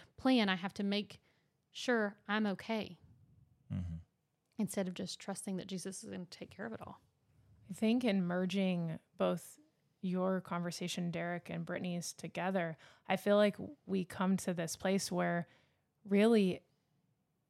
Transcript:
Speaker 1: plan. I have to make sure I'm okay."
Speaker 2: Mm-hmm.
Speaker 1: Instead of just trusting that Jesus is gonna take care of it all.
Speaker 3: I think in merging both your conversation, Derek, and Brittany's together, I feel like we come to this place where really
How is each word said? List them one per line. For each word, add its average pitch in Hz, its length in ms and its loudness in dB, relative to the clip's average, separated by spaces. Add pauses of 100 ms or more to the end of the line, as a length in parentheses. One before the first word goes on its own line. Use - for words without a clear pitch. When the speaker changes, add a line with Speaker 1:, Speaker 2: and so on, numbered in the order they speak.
(180)
Speaker 1:
plan. 240 320 4
I 185 80 2
have 185 160 -6
to 202 100 -4
make 202 380 -2 (500)
sure 214 460 0 (100)
I'm 214 200 2
okay." 202 500 -4 (760)
Speaker 2:
Mm-hmm. 90 220 -4 (640)
Speaker 1:
Instead 190 320 -2
of 180 60 -8
just 185 220 -8
trusting 196 400 -8
that 185 100 -8
Jesus 185 360 -8
is 208 60 -12
gonna 190 160 -10
take - 240 -16
care - 160 -10
of 226 80 -8
it - 80 -12
all. - 180 -16 (680)
Speaker 3:
I 190 40 -10
think 226 300 2
in 196 240 4
merging 180 720 0 (180)
both 180 420 0 (420)
your 185 400 0
conversation, 175 680 -4
Derek, 170 400 -4
and 170 160 -6
Brittany's 175 460 -4
together, 175 640 -4 (300)
I 190 80 2
feel 208 220 4
like 208 180 6 (300)
we 190 180 0
come 190 340 2
to 185 160 -2
this 165 220 -2
place 190 340 0
where 175 380 0 (560)
really 202 560 6 (920)